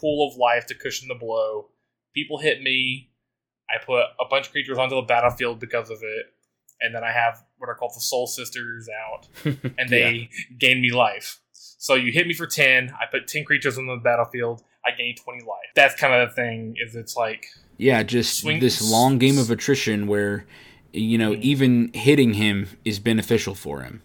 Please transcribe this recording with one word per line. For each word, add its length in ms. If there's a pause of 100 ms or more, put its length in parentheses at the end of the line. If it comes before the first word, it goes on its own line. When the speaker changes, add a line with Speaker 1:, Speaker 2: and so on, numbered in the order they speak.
Speaker 1:
pool 280
of 80
life 300
to 80
cushion 340
the 60
blow. 540 (460)
People 240
hit 220
me, 500 (600)
I 120
put 200 (180)
a 80
bunch 180
of 60
creatures 260
onto 180
the 60
battlefield 580
because 280
of 140
it, 240 (540)
and 140
then 100
I 80
have 300 (160)
what 120
are 60
called 180
the 60
Soul 260
Sisters 600 (180)
out, 300
Speaker 2:
<laughs> 80 (340)
Speaker 1:
and 100
they 400 (220)
Speaker 2:
Yeah. 80
Speaker 1:
gain 240
me 80
life. 480 (140)
So 420
you 180
hit 140
me 80
for 140
ten, 520
I 60
put 220
ten 160
creatures 340
on 80
the 100
battlefield, 680 (220)
I 60
gain 260
twenty 280
life. 320
That's 180
kind 180
of 180
the 40
thing, 500
is 120
it's 200
like 300 (320)
Speaker 2:
Yeah, 240
just 380
Speaker 1:
swing 200
Speaker 2:
this 220
long 360
game 200
of 60
Speaker 1:
s- 60
Speaker 2:
attrition 560
where, 380 (480)
you 240
know, 160
Speaker 1:
Mm-hmm. 100
Speaker 2:
even 520
hitting 400
him 340 (160)
is 140
beneficial 560
for 260
him. 240